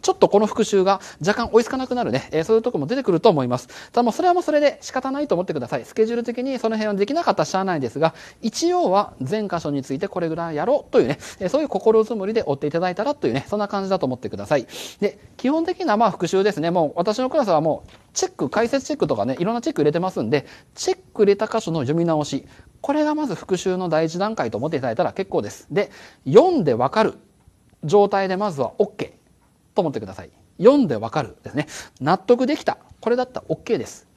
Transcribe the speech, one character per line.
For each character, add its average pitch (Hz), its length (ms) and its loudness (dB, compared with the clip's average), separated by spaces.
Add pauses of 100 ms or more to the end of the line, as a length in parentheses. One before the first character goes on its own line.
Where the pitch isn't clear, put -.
ち - 80 0
ょ - 20 2
っ - 60 -2
と 185 100 6
こ 202 100 4
の 214 60 4
復 214 180 -2
習 196 200 2
が 190 180 2 (240)
若 208 200 0
干 - 60 -10
追 220 100 6
い - 20 -2
つ 233 60 -6
か 262 80 -4
な 262 100 -6
く 247 80 -4
な 240 80 -2
る 127 80 -2
ね、 131 200 -2
え 156 100 0
ー、 - 20 -2
そ 220 100 2
う 220 40 6
い - 20 6
う - 20 0
と 247 100 -2
こ - 60 -4
も 139 80 0
出 208 100 -2
て 277 60 -2
く 208 100 0
る 165 80 4
と 226 100 6
思 147 140 2
い 123 40 -2
ま 123 100 0
す。 - 100 -10
た - 60 -20 (200)
だ 240 100 2
も 233 80 2
う - 20 -8
そ - 80 -4
れ 359 60 2
は 349 80 4
も 359 60 0
う - 20 -8
そ 302 80 -4
れ 302 80 2
で 294 220 2
仕 - 120 -16
方 262 160 -4
な 277 120 -6
い 294 60 -4
と - 60 2
思 175 80 0
っ 185 40 -4
て 180 80 -6
く 151 60 -4
だ 131 80 -6
さ 139 120 -4
い。 117 60 -10
ス - 100 -16
ケ 220 100 4
ジ 226 60 -4
ュ 240 40 -2
ー - 20 -2
ル 240 60 -4
的 240 200 -6
に 262 160 -4
そ 226 100 -2
の 226 60 -2
辺 214 140 -2
は 208 40 -2
で 196 140 0
き 277 80 -4
な 339 80 -2
か 233 80 0
っ - 40 2
た - 40 -4
ら 156 60 2
し - 100 -6
ゃ 190 60 0
あ - 20 -2
な 190 120 -2
い 151 40 -2
で 123 100 -2
す 120 80 -8
が、 160 160 2 (300)
一 320 300 0
応 339 180 2
は 196 300 0
全 202 260 -2
箇 165 140 -4
所 151 100 -4
に 143 100 -2
つ 135 120 -8
い 139 60 -4
て 196 80 -4
こ 185 120 -6
れ 170 100 -2
ぐ 160 60 -4
ら 170 160 -6
い 151 40 -6
や 151 100 -2
ろ 277 220 0
う - 40 -12
と 254 100 6
い 127 40 6
う - 20 -2
ね、 139 100 -2 (220)
え 190 60 -6
ー、 175 40 0
そ 277 100 2
う - 20 2
い 302 40 0
う - 40 -6
心 220 320 4
づ 220 140 -2
も 196 120 -4
り 220 60 -4
で 226 120 0
追 143 80 0
っ 135 40 -2
て 151 100 -4
い 143 40 -2
た 165 80 -2
だ 180 120 0
い 175 40 -6
た 202 80 -4
ら 285 120 -2
と - 100 -6
い 123 60 2
う - 20 -2
ね、 131 140 -2
そ 208 80 -4
ん 214 40 -2
な 202 80 -2
感 196 180 -4
じ 190 40 -8
だ 190 80 2
と 147 80 -2
思 127 120 -4
っ - 20 -18
て 101 100 -8
く 101 80 -8
だ 101 80 -10
さ 147 120 2
い。 127 100 -2 (320)
で、 - 180 -2 (200)
基 247 120 -2
本 320 160 0
的 359 200 -4
な 226 100 2
ま 226 120 4
あ 180 40 2
復 - 160 -4
習 190 160 2
で 208 80 2
す 160 80 -6
ね。 165 120 0
も 170 160 2
う - 80 -6
私 202 240 -2
の 254 100 -2
ク 320 80 0
ラ 269 80 2
ス 202 40 -4
は 156 120 4
も 156 260 0
う - 20 -20 (240)
チ - 120 -2
ェ - 20 -8
ッ - 40 -10
ク、 - 180 -4
解 233 180 0
説 269 200 -2
チ 302 60 -2
ェ - 40 -2
ッ - 20 -16
ク - 80 2
と - 80 0
か 196 100 -2
ね、 254 140 -2
い 175 60 0
ろ 226 80 -2
ん - 20 -2
な 233 60 -4
チ 320 80 -2
ェ - 40 -6
ッ - 20 -6
ク 165 60 0
入 143 40 4
れ 147 60 4
て 170 80 -2
ま 185 120 -2
す - 100 -6
ん 110 80 -2
で、 139 160 2 (300)
チ - 160 -4
ェ - 40 0
ッ - 20 -20 (160)
ク - 80 0
入 202 40 8
れ 202 100 6
た 214 120 -4
箇 226 140 -2
所 165 100 -6
の 160 100 0
読 139 160 0
み 170 60 2
直 160 220 2
し。 - 200 -6 (360)
こ 285 120 -2
れ 302 120 2
が 302 100 0
ま 302 120 -2
ず 185 80 -4
復 - 200 -4
習 185 220 -2
の 185 100 -4
第 160 200 2
一 165 120 -4
段 220 160 -2
階 123 160 -2
と - 60 -6
思 127 100 -2
っ - 20 -2
て 160 80 -2
い 123 40 -2
た 127 60 -2
だ 117 40 0
い 113 40 -4
た 135 80 0
ら 113 100 0
結 - 180 -6
構 156 100 0
で 101 80 -6
す。 - 220 -18
で、 202 200 -2 (360)
読 302 300 6
ん 208 60 2
で 135 100 2
わ 120 160 2
か 220 140 2
る - 100 0 (720)
状 202 240 4
態 196 180 0
で 185 80 -2
ま 202 160 -2
ず 139 80 -8
は 117 180 -2
オ - 80 2
ッ - 60 -14
ケ - 260 -10
ー - 580 -20
と 208 60 2
思 156 100 0
っ - 20 -10
て 117 80 -6
く 107 40 -10
だ 92 80 -14
さ 90 120 -16
い。 - 40 -20 (280)
読 247 200 6
ん 247 100 4
で 123 100 0
わ 110 120 -6
か 151 140 -2
る - 200 -12
で - 80 -16
す - 40 -18
ね。 147 120 -2 (340)
納 135 160 2
得 247 300 4
で 302 100 0
き - 80 -10
た。 - 120 -2 (220)
こ - 100 -4
れ 240 60 2
だ 247 80 -2
っ 247 80 -4
た - 80 -8
ら - 80 -14
オ 156 60 -2
ッ 156 60 -4
ケ 233 160 -2
ー - 20 -2
で 117 80 -4
す。 - 320 -20